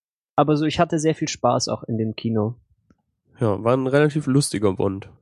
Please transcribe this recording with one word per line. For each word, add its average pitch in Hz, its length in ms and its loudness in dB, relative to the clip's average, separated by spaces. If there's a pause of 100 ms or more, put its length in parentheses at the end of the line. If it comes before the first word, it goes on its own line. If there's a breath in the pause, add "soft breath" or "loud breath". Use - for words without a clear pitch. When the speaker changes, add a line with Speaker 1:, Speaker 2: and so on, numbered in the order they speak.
(360)
Speaker 1:
Aber 147 200 4
so, 151 100 0
ich 151 140 0
hatte 165 200 0
sehr 156 160 2
viel 151 120 -4
Spaß 123 420 0
auch - 140 -6
in 113 140 -4
dem 110 180 -4
Kino. 113 400 -2 (840)
Speaker 2:
Ja, 101 240 0
war 120 120 2
ein 131 120 -2
relativ 147 380 2
lustiger 127 480 2
Bond. 98 360 -2 (120)